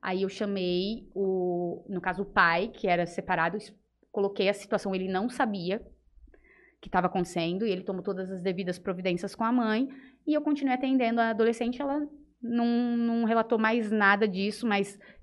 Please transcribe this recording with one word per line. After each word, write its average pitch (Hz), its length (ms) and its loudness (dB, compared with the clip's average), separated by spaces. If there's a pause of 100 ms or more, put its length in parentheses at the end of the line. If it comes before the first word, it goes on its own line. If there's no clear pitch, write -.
Aí 185 220 -2
eu 190 80 2
chamei 190 840 -2
o, 180 760 -2
no 185 120 -4
caso, 185 220 -2
o 196 40 -6
pai, 175 420 4
que 208 200 -4
era 175 180 4
separado, 175 520 -2
es-, - 160 -16 (360)
coloquei 196 380 0
a 202 60 4
situação, 196 400 -4
ele 185 140 -2
não 190 200 0
sabia 202 540 -2 (1000)
que - 80 -16
tava 180 200 2
acontecendo, 180 580 -2
e 214 40 2
ele 185 120 -2
tomou 190 200 -6
todas 185 280 -4
as 185 100 -8
devidas 180 380 -2
providências 185 560 -4
com 226 100 -2
a 226 80 2
mãe, 240 360 2 (380)
e 311 60 2
eu 302 80 2
continuei 285 340 0
atendendo 254 460 2
a 226 100 4
adolescente, 233 520 0
ela 294 260 -2 (340)
não, 233 540 2
não 233 280 2
relatou 226 340 2
mais 220 320 2
nada 208 360 4
disso, 202 400 -2
mas, 196 320 0 (240)